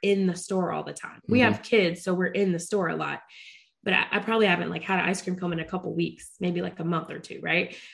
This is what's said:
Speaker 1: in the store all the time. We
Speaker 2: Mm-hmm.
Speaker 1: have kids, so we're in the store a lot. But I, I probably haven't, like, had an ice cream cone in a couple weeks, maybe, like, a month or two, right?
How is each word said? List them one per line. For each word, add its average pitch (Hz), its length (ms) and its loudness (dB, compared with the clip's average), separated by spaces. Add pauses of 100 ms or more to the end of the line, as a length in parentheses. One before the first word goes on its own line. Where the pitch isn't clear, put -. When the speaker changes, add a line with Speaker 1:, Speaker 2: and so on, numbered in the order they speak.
Speaker 1:
in 196 240 4
the 180 100 2
store 185 360 -2
all 156 120 -4
the 147 100 -10
time. - 340 -14
We 240 120 6
Speaker 2:
Mm-hmm. 226 120 6
Speaker 1:
have - 100 -4
kids, 180 400 2
so 185 120 0
we're 180 140 2
in 190 240 2
the 165 60 0
store 180 300 0
a 165 80 -2
lot. 151 240 -4 (640)
But 185 100 2
I, 180 160 4
I 208 80 0
probably 220 280 2
haven't, 175 240 2
like, 170 120 -6
had 190 160 0
an 175 100 0
ice 185 140 -2
cream 185 140 -4
cone 180 160 -4
in 165 80 -2
a 160 40 -6
couple 160 300 -6
weeks, - 460 -4
maybe, 175 200 0
like, 180 200 -6
a 165 40 -4
month 165 260 -2
or 156 100 -10
two, - 200 -12
right? - 340 -2 (180)